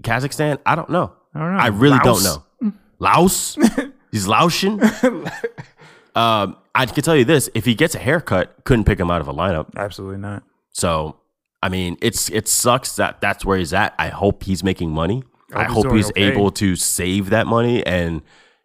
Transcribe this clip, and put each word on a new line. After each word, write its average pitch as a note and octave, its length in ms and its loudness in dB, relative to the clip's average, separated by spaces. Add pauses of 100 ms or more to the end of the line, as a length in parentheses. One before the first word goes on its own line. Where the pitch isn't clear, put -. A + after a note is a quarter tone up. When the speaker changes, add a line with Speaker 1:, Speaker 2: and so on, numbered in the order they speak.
Speaker 1:
Kazakhstan. C#3 600 -2
I B2+ 100 2
don't - 140 -6
know. E3 220 -2 (220)
Speaker 2:
I D3 60 -8
don't E3+ 140 -4
know. G3 60 -2
Speaker 1:
I A#2+ 80 2
really B2+ 300 4
Speaker 2:
Laos? A#2 260 4
Speaker 1:
don't D#2 200 -2 (180)
know. G#3 120 -2 (260)
Laos? D3 580 2 (280)
Speaker 2:
<laughs> - 260 -20
Speaker 1:
He's G2+ 160 -4
Laotian? E3+ 520 2 (220)
Speaker 2:
<laughs> A#3 280 -2 (840)
Speaker 1:
Um, A2 420 2 (160)
I B2+ 140 0
can - 160 -2
tell E3 120 2
you B2+ 100 6
this. C#3+ 280 2
If A2 120 -4
he A2 100 2
gets D#3 180 0
a F#2+ 60 -6
haircut, G#2 640 -2
couldn't A#2 220 2
pick G#2 140 2
him F2 120 0
out E2+ 100 0
of C2+ 60 -8
a C#2+ 60 -8
lineup. D#2+ 340 -2 (100)
Speaker 2:
Absolutely G2 400 -10
not. G2+ 240 -10 (300)
Speaker 1:
So, D#2 460 -4 (440)
I F#2+ 80 -2
mean, F#2 320 -4
it's, - 300 -2
it G#2+ 160 -2
sucks - 480 0
that - 260 -4
that's G2+ 240 -2
where G2 140 2
he's E2+ 120 -4
at. F2+ 280 0
I D#2+ 80 -2
hope - 360 -2
he's F#2+ 200 -2
making F2+ 260 -2
money. E2 320 -2 (320)
Speaker 2:
I D#2+ 60 -4
Speaker 1:
I E2 60 0
Speaker 2:
hope - 20 -4
he's - 80 -4
Speaker 1:
hope A2 80 4
Speaker 2:
doing B2+ 140 0
Speaker 1:
he's G#2 120 2
Speaker 2:
okay. G2 140 -2
Speaker 1:
able G2+ 300 2
to F#2+ 220 0
save F#2 540 -2
that A2 160 2
money A#2 400 2
and, E2+ 380 -2 (420)